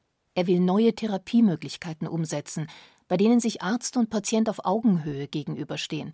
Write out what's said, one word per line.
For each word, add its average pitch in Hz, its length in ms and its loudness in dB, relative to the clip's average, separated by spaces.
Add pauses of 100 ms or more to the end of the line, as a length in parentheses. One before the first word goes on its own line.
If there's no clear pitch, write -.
(340)
Er 180 120 0
will 180 140 4
neue 208 340 4
Therapiemöglichkeiten 185 1120 0
umsetzen, 156 640 -6 (400)
bei 180 80 0
denen 226 240 6
sich 226 220 -4
Arzt 226 340 -4
und 233 140 2
Patient 220 380 0
auf - 160 -6
Augenhöhe 165 600 0
gegenüberstehen 147 880 -6